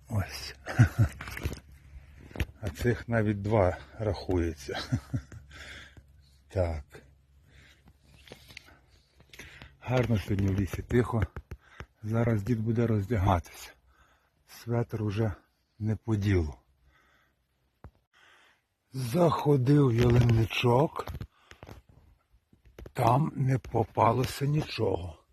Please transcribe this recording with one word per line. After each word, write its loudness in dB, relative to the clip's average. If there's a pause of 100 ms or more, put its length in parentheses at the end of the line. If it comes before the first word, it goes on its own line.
Ось. -8 (220)
<laughs> 0 (1080)
А -6
цих -2
навіть 0
два 4 (220)
рахується. -4
<laughs> -4 (1500)
Так. -2 (3000)
Гарно 0
сьогодні -2
в -2
лісі, -4
тихо. 0 (800)
Зараз 0
дід -2
буде 0
роздягатися. 0 (760)
Светр -4
уже -2 (460)
не 0
по -2
ділу. 2 (2500)
Заходив 4
в 4
ялинничок. 4 (1900)
Там 0
не 0
попалося -2
нічого. -4 (160)